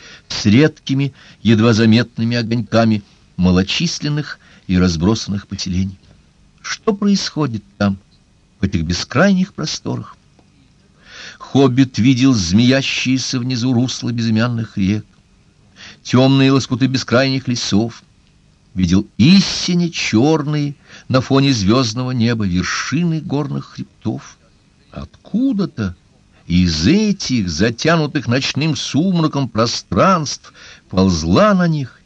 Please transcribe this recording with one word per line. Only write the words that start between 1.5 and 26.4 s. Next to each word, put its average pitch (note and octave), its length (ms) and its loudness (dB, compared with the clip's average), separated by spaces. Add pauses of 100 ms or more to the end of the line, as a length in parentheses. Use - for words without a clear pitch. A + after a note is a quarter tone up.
заметными A#2 640 2
огоньками A2 680 0 (340)
малочисленных C#3+ 1000 0 (260)
и F#2 140 0
разбросанных F#2 680 -2
поселений. F#2+ 500 -6 (640)
Что - 320 -6
происходит D#3 680 -2 (140)
там, G2+ 200 0 (640)
в G2 60 -2
этих E2+ 180 -2
бескрайних F3+ 680 0
просторах? - 640 -8 (1200)
Хоббит C3 640 2
видел C3 340 4
змеящиеся B2 1040 0
внизу B2+ 340 -2
русла B2 380 -2
безымянных A2+ 680 -2
рек, G2+ 280 0 (1000)
тёмные C3+ 480 4
лоскуты C3 360 0
бескрайних C3 600 -2
лесов, A2+ 560 -4 (680)
видел F#2 340 0 (100)
истине F3 720 2
чёрные D3 840 0 (320)
на B2+ 140 0
фоне C3+ 320 2
звёздного A#2+ 580 0
неба A#2 340 0
вершины D3 760 -2
горных C#3 520 -6
хребтов. - 640 -10 (540)
Откуда-то F#3 1040 -6 (500)